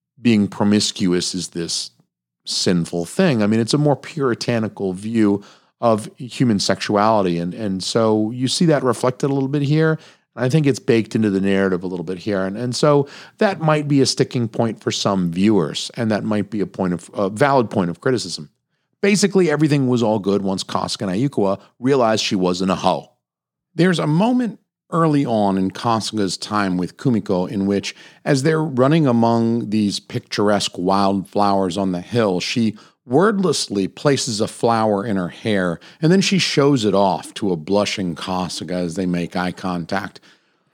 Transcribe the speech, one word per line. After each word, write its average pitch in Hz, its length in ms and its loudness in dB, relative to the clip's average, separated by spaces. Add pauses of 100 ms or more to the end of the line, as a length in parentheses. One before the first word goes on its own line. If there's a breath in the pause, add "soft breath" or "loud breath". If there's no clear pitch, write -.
(200)
being 110 280 4
promiscuous 101 840 0
is 85 140 -6
this - 420 -6 (560)
sinful 87 600 -2
thing. 147 360 2
I 104 40 2
mean, 110 120 2
it's 113 160 0
a 143 40 2
more 147 180 2
puritanical 110 960 -4
view 101 500 2 (380 loud breath)
of 113 380 0
human 120 400 0
sexuality, 101 800 0
and, 87 160 -6
and 98 280 -6
so 110 480 0
you 127 180 -4
see - 180 0
that 147 160 2
reflected 127 480 -2
a 139 40 -2
little 135 140 -2
bit 143 140 -2
here. 156 360 0 (380 loud breath)
I 120 120 -2
think 151 180 2
it's 135 120 2
baked 113 380 0
into 110 120 2
the 95 120 2
narrative 95 420 2
a 92 60 -8
little 90 160 -8
bit 92 140 -8
here, 95 260 -2
and, 98 120 -6
and 123 180 -6
so 143 340 2 (300 loud breath)
that 190 220 0
might 156 280 0
be 139 120 4
a 127 60 4
sticking - 400 -2
point 110 340 -4
for 113 120 -4
some 95 400 0
viewers, 92 640 0
and 117 140 -2
that 104 120 -2
might 104 280 -4
be 107 100 -6
a 92 60 0
point 90 280 -4
of, - 200 -10
a 101 140 -2
valid 127 400 2
point 90 220 -2
of 82 100 -12
criticism. 90 480 -4 (540)
Basically, 196 480 2
everything 147 380 2
was 123 140 2
all 107 160 2
good 98 240 0
once 98 200 -2
Kasuga - 400 -6
and 98 80 -4
Ayukawa 98 500 -2 (180 soft breath)
realized 120 440 2
she - 140 -2
wasn't 90 340 0
a 90 60 0
hoe. 85 340 -2 (640)
There's 165 240 2
a 165 80 -2
moment 220 540 0 (300)
early 151 360 2
on 101 320 2
in 95 120 0
Kasuga's 107 640 -2
time 98 400 -2
with 90 200 -4
Kumiko 101 540 -2
in 98 160 -2
which, 98 300 -2 (280 loud breath)
as 143 180 0
they're 160 200 0
running 147 440 2
among 117 640 2
these 104 280 0
picturesque - 800 -2
wildflowers 98 960 0
on 98 160 -2
the 87 100 -4
hill, 101 380 0
she 110 360 0 (300 loud breath)
wordlessly 151 800 0
places 120 520 -2
a 110 60 0
flower 110 580 0
in 110 120 -4
her 90 140 -4
hair, 92 500 -2 (200 loud breath)
and 160 120 4
then 196 80 6
she 190 180 2
shows 143 460 2
it 101 100 2
off 95 400 0
to 101 160 -2
a 90 60 0
blushing 95 580 -2
Kasuga 90 580 -6
as 87 220 -4
they 95 120 -2
make 87 280 -4
eye 90 160 -2
contact. 92 720 -8 (540 soft breath)